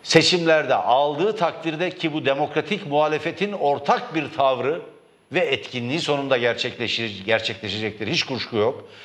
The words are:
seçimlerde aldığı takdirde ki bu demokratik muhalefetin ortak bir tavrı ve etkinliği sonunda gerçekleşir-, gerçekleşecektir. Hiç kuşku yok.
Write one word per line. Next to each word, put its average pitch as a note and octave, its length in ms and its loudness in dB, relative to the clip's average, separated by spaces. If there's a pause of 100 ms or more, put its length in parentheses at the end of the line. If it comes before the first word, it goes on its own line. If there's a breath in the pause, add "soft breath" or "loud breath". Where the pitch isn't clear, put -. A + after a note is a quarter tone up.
seçimlerde D#3 720 4
aldığı C#3+ 600 2
takdirde E3 540 -2
ki D#3+ 240 -4
bu D3 120 -4
demokratik D3 640 -2
muhalefetin D3+ 640 0
ortak D#3+ 640 0
bir D3 180 -2
tavrı C3+ 480 2 (500)
ve D3+ 80 0
etkinliği C3+ 600 -2
sonunda C#3 380 0
gerçekleşir-, A#2 880 -2
gerçekleşecektir. A2 800 -2
Hiç E3+ 160 0
kuşku A#2+ 340 -4
yok. A2 320 0 (160 loud breath)